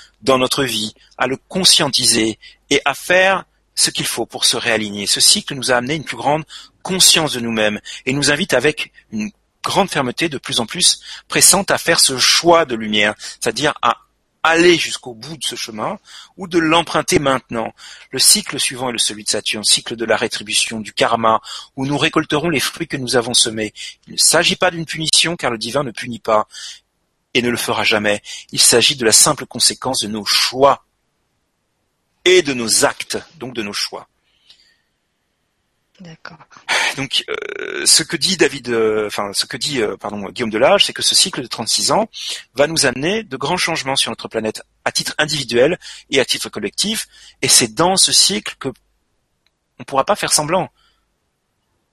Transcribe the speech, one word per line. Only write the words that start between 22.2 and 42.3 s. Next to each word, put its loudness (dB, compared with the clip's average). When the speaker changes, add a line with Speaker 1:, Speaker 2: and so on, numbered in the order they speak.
Speaker 1:
les 0
fruits -4
que -6
nous -2
avons 0
semés. 0
Il -18
ne -12
s'agit 2
pas 2
d'une -4
punition, 0
car -4
le -2
divin -2
ne -8
punit -10
pas 2
et 2
ne 0
le 0
fera -2
jamais. 0
Il -2
s'agit 4
de -2
la 4
simple 2
conséquence -2
de -4
nos -6
choix 2
et 8
de 0
nos 2
actes, -2
donc -12
de -6
nos -8
choix. -10
Speaker 2:
D'accord. -20
Speaker 1:
Donc, -4
euh, -8
ce 4
que -4
dit -2
David, 0
euh, 0
enfin, -4
ce -4
que -10
dit, -2
euh, 0
pardon, -8
Guillaume -4
Delage, 4
c'est -6
que -8
ce 2
cycle 0
de -8
trente-six -2
ans 2